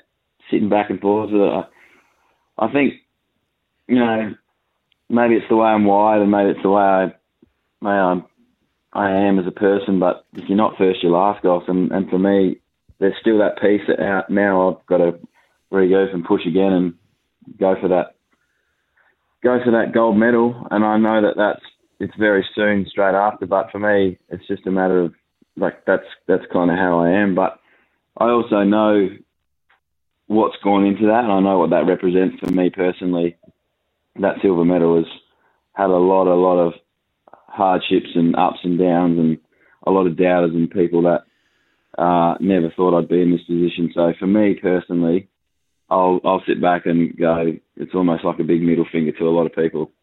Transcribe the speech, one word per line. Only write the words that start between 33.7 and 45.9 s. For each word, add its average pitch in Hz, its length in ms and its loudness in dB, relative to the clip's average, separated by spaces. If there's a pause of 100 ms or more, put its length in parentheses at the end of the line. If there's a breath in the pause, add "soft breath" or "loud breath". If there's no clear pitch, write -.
That 95 220 -2
silver 85 240 2
medal 85 320 2
has 82 80 0 (680)
had 98 180 0
a 90 40 2
lot, 92 320 2
a 90 80 2
lot 90 220 2
of 85 160 0 (720)
hardships 92 680 -2
and 85 200 0
ups - 280 -2
and 87 160 -2
downs 87 400 2
and 80 180 0 (480 soft breath)
a 85 60 0
lot 95 160 2
of 80 100 -2
doubters 90 380 0
and 82 160 -2
people 85 320 0
that, 85 220 0 (760)
uh, 85 380 0
never 90 320 0
thought 90 260 0
I'd 80 120 -2
be 87 120 2
in 87 100 2
this 85 120 -2
position. 85 500 -4
So 85 240 0
for 95 80 -8
me 101 300 2
personally, 90 720 -2 (640)
I'll, 92 340 0